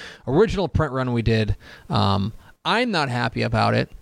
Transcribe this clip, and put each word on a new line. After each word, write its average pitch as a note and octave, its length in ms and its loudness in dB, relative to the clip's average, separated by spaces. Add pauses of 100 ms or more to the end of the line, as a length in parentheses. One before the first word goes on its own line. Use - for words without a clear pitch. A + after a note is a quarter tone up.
(260)
original F#3 420 2
print D3+ 240 0
run B2+ 220 -2
we A#2 80 0
did. A2 340 2 (320)
Um, G2+ 460 2 (300)
I'm A3+ 260 0
not D#3 180 0
happy A#2+ 340 -2
about A2+ 320 2
it, - 280 0